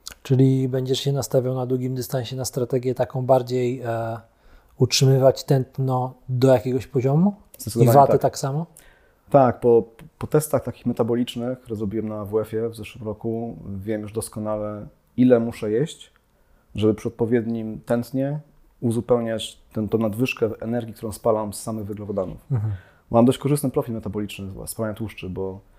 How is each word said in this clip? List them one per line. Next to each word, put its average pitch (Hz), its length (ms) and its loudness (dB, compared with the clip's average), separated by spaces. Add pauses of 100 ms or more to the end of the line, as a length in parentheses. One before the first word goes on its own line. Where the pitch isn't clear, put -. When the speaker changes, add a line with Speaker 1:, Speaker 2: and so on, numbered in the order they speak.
(220)
Speaker 1:
Czyli 131 460 4
będziesz 127 320 -2
się 139 120 -2
nastawiał 127 420 0
na 127 120 -4
długim 127 280 -2
dystansie 127 420 -6
na 127 80 -6
strategię 123 500 -2
taką 127 320 -4
bardziej, 127 580 2
e, 113 360 -6 (580)
utrzymywać 131 680 4
tętno 131 680 -2 (140)
do 127 240 4
jakiegoś 123 340 2
poziomu? 143 480 2 (240)
I - 40 -18
Speaker 2:
Zdecydowanie 120 360 4
Speaker 1:
watę 139 140 8
Speaker 2:
tak. 139 100 4
Speaker 1:
tak 135 160 0
samo? 143 280 -4 (640)
Speaker 2:
Tak, 127 300 6
po, 117 240 6 (340)
po 101 80 -6
testach 147 380 0
takich - 220 -12
metabolicznych, 120 760 -2
które 117 160 -10
zrobiłem 107 320 -4
na 107 160 -8
W 104 160 -2
F-ie 113 280 -4
w 113 80 -12
zeszłym 107 280 -14
roku, 113 520 -6 (220)
wiem 107 220 -4
już 104 120 -12
doskonale, 107 720 -6 (300)
ile 123 240 6
muszę 117 300 -4
jeść, 123 420 -4 (640)
żeby 107 200 2
przy - 140 -8
odpowiednim 113 800 -2
tętnie 135 540 -2 (400)
uzupełniać 117 800 -2 (140)
tę, 110 160 -4
tą 107 100 0
nadwyżkę 113 520 0 (100)
energii, 113 340 -6
którą 107 180 -10
spalam 107 400 -2
z - 100 -12
samych 110 240 -8
węglowodanów. 101 520 -6 (120)
Speaker 1:
Mhm. 110 220 -2 (380)
Speaker 2:
Mam 117 140 6
dość 127 140 4
korzystny 139 320 -2
profil - 240 -4
metaboliczny 104 520 -8 (200)
z - 40 -12
spalania 107 240 -6
tłuszczy, 101 360 -10
bo 95 300 -8 (180)